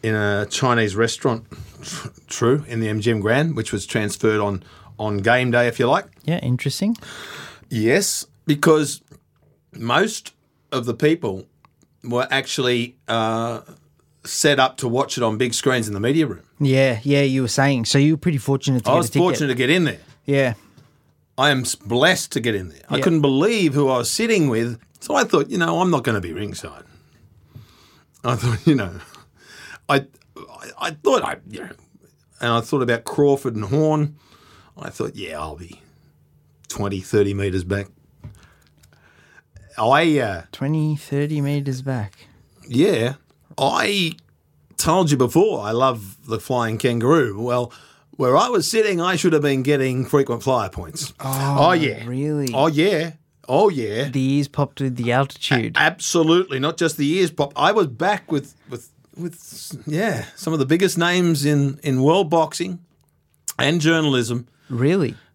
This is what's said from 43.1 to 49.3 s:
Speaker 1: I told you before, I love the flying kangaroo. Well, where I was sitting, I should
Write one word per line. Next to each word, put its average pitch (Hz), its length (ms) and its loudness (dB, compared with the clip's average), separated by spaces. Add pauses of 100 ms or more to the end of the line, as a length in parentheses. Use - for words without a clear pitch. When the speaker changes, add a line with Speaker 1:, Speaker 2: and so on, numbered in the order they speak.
Speaker 1:
I 175 560 0 (640)
told 170 340 2
you 139 60 4
before, 147 440 2
I 104 100 -4
love 117 460 0 (100)
the 110 120 -4
flying 117 380 -2
kangaroo. 120 640 2
Well, 120 300 -2 (400)
where 131 260 2
I 233 120 4
was 196 200 0
sitting, 214 320 0
I 180 140 0
should 165 180 2